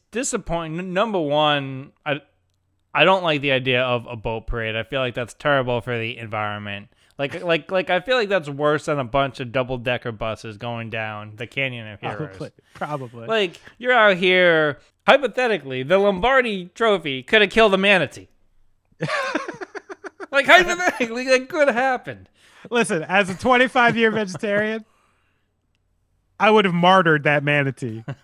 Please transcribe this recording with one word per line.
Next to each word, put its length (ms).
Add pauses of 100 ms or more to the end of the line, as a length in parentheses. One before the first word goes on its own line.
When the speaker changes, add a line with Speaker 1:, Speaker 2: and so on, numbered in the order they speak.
(100)
Speaker 1:
disappointing. 680
N-, 160
number 260
one, 720 (140)
I, 140 (760)
I 100
don't 200
like 160
the 120
idea 300
of 240
a 100
boat 300
parade. 300
I 80
feel 160
like 140
that's 200
terrible 460
for 180
the 200
environment. 680 (300)
Like, 240
like, 280
like, 200
I 100
feel 160
like 120
that's 200
worse 380
than 120
a 60
bunch 360
of 120
double-decker 600
buses 440
going 340
down 460
the 100
Canyon 420
of 120
Heroes. 160 (200)
Speaker 2:
Probably, 140 (240)
probably. 520
Speaker 1:
Like, 340 (180)
you're 140
out 260
here, 600 (280)
hypothetically, 760
the 160
Lombardi 760
Trophy 480
could 180
have 100
killed 240
a 40
manatee. 500 (720)
Speaker 2:
<laughs> 80 (1200)
Speaker 1:
Like, 160
hypothetically, 840
that 200
could 200
have 80
happened. 520 (420)
Speaker 2:
Listen, 320
as 280
a 40
twenty-five-year 760
vegetarian, 720 (1500)
I 120
would 160
have 80
martyred 500
that 180
manatee 640 (180)